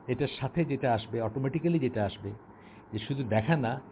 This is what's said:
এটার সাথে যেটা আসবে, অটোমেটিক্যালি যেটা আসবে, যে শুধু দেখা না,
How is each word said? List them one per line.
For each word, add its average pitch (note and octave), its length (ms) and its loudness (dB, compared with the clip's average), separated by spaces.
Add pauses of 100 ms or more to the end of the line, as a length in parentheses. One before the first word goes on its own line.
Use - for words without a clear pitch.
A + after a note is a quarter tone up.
এটার B2+ 200 0 (120)
সাথে D3+ 260 0
যেটা C3+ 280 2
আসবে, A2 280 -2
অটোমেটিক্যালি C3+ 580 2
যেটা A2+ 260 2
আসবে, G2 260 -4 (600)
যে G#2+ 60 -2
শুধু C3+ 240 -2
দেখা A2 340 4
না, B2+ 240 0 (100)